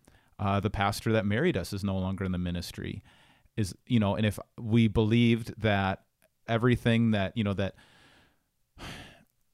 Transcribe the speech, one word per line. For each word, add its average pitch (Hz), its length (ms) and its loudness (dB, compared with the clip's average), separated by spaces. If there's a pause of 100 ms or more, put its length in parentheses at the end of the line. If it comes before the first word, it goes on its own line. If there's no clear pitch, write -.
(400)
Uh, 101 200 0
the 92 100 -2
pastor 101 420 -2
that 110 140 2
married 117 360 0
us 85 120 -10
is 95 100 -6
no 95 220 -2
longer 95 200 -4
in 92 60 -2
the 90 60 -2 (140)
ministry. - 520 -8 (540)
Is, 98 180 -4 (100)
you 123 140 2
know, 98 160 2
and 110 100 0
if 101 120 -2 (200)
we 117 300 4
believed 117 600 2 (140)
that 98 420 0 (440)
everything 117 640 2
that, 98 260 0
you 110 60 0
know, 101 180 0
that, 95 120 -4 (1040)
<sighs> - 60 -18 (720)